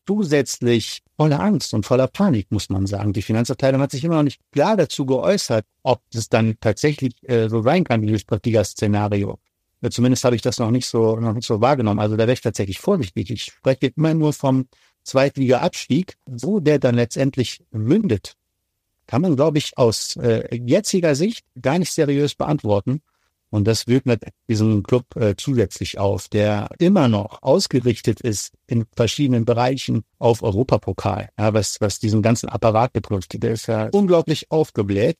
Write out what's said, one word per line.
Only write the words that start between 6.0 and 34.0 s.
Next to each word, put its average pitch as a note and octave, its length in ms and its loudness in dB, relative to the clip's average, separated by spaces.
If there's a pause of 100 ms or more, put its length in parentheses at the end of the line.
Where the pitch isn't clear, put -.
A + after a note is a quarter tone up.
das A2+ 160 -6
dann A2+ 320 2
tatsächlich, C3 540 -2 (100)
äh, A2+ 240 0
so A2+ 140 -2
sein D3+ 240 2
kann, A#2 160 0
dieses G#2+ 240 0
Drittliga-Szenario. G#2 1120 0 (420)
Äh, A#2 80 -2
zumindest B2 360 2
habe B2 100 4
ich A2 60 -4
das - 180 -4
noch A2+ 120 0
nicht B2+ 160 -2
so, A2+ 300 2
noch A2+ 160 -2
nicht A2+ 140 -6
so G#2+ 140 0
wahrgenommen. A#2 380 2
Also G#2+ 160 0
da A2 80 2
wäre A#2 100 2
ich - 80 -4
tatsächlich G2 380 -4
vorsichtig. A#2 500 -2
Ich - 140 -8
spreche - 520 -2
immer D#3+ 180 2
nur D3+ 200 2
vom C3 340 0 (360)
Zweitliga-Abstieg. C3+ 1120 0 (100)
Wo C#3 340 -4
der D3 200 2
dann B2 160 2
letztendlich C3 760 -2
mündet, A#2+ 640 0 (720)
kann A#2+ 140 0
man, F3+ 140 2
glaub D3 200 2
ich, - 220 -4
aus, - 400 0
äh, A#2 340 0
jetziger D#3 600 0
Sicht F3+ 320 -2 (160)
gar C3+ 160 0
nicht F3+ 160 -2
seriös C#3+ 400 0
beantworten. A#2 680 -2 (500)
Und G#2 160 2
das A2+ 200 0
wühlt B2+ 180 2
mit A#2+ 160 0 (280)
diesem G#2+ 340 2
Club, - 320 -2
äh, G#2 220 0
zusätzlich A2+ 600 -4
auf, G2+ 300 -2
der G#2 400 0 (120)
immer E3+ 280 4
noch G#2 340 -2
ausgerichtet B2 800 0
ist A2 320 -6 (160)
in A#2 180 0 (120)
verschiedenen A#2+ 480 2
Bereichen B2 580 0 (160)
auf A#2+ 220 2
Europapokal, G2+ 880 -2 (100)
ja, G#2+ 140 0
was, G#2+ 260 -2
was G#2 200 -2
diesen G#2+ 220 0
ganzen A2+ 280 0
Apparat A2+ 420 2
betrifft. G#2+ 500 -6
Der A#2 100 -2
ist A2+ 160 -6
ja A2 260 -2
unglaublich F3 580 2